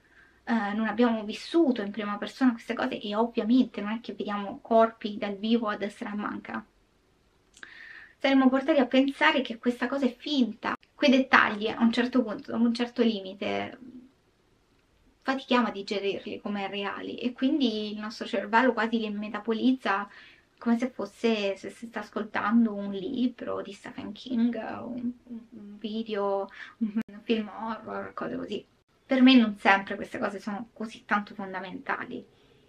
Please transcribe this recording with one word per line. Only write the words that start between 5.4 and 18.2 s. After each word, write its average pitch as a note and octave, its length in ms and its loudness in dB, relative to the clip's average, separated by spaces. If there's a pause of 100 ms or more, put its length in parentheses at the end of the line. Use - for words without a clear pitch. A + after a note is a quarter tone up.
a G#3 80 -4
destra G#3 320 -8
e G#3 40 -8
a G3+ 40 -6
manca, G#3+ 480 -6 (1500)
saremmo C4+ 320 6
portati C4+ 320 4
a B3+ 60 4
pensare C#4 560 4
che - 160 -8
questa B3 280 -2
cosa C#4 200 0
è A#3+ 100 -2
finta. C4 580 -2 (200)
Quei - 160 4
dettagli, A#3 580 4
a - 120 -6
un A3+ 120 6
certo B3 300 2
punto, G#3 320 -6
a - 20 -2
un A#3 160 4
certo A#3+ 300 -2
limite, G3+ 760 -2 (1400)
fatichiamo B3 460 0
a G3 60 -4
digerirli G3 680 -6
come G3+ 280 -6
reali, G3 480 -6
e B3 180 -4
quindi A3+ 580 0
il G#3 80 -8
nostro G#3+ 260 -10